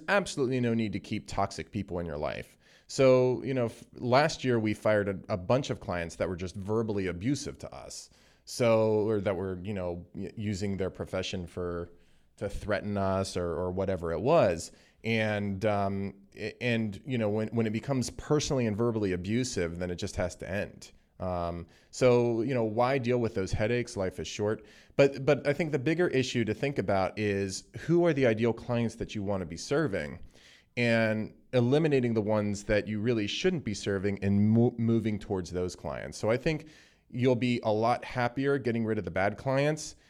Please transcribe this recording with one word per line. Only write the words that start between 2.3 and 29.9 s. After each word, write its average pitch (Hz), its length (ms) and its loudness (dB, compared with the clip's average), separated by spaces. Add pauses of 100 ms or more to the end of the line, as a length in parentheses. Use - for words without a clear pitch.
So, 131 560 6
you 135 100 -4
know, 123 120 0
f-, - 180 -6 (120)
last 135 480 2
year 120 160 4
we 107 140 2
fired 104 340 2
a, 101 260 -4
a 104 40 0
bunch 117 320 0
of 107 100 -4
clients 87 360 -6
that 90 120 -2
were 90 80 -4
just 87 200 -6
verbally 104 520 -2
abusive 87 520 -4
to - 140 -14
us. - 360 -14 (360)
So, 110 600 4
or 107 140 0
that 95 140 0
were, 92 280 -4
you 104 100 -6
know, 90 400 -6
y-, 90 220 -10
using 101 420 -4
their 92 120 -2
profession 92 580 -6
for, 87 440 -6 (460)
to 101 120 -6
threaten 101 480 -4
us 95 400 0
or, 87 80 -2
or 87 260 -2
whatever 90 400 -2
it 80 80 0
was. 113 520 2 (320)
And, 107 600 -2
um, 98 480 0 (220)
a-, - 260 -10
and, 113 440 -2
you 127 120 -2
know, 107 120 2
when, 107 180 0
when 117 180 0
it 107 80 -2
becomes 127 380 -2
personally 143 560 0
and 101 100 -2
verbally 110 360 0
abusive, 90 640 -2
then 90 100 -4
it 87 60 -4
just - 220 -6
has 92 180 -2
to - 140 -10
end. 92 420 -8 (280)
Um, 85 460 -4 (240)
so, 120 520 4
you 131 120 -2
know, 117 120 2
why 120 320 2
deal 123 200 0
with 113 160 0
those 95 200 -2
headaches? 117 440 0
Life 92 220 -2
is 82 80 -8
short. 107 380 -4 (320)
But, 139 280 4
but 143 220 2
I 147 60 4
think 156 180 -2
the 143 80 0
bigger 165 300 2
issue 127 360 0
to 107 80 0
think 139 260 -4
about 95 380 2
is 98 460 -2 (160)
who 170 260 4
are 165 80 4
the 131 140 4
ideal 113 260 2
clients 117 420 -2
that - 200 -8
you 104 80 -6
wanna 95 220 -2
be 82 120 -10
serving, 92 640 -2 (560)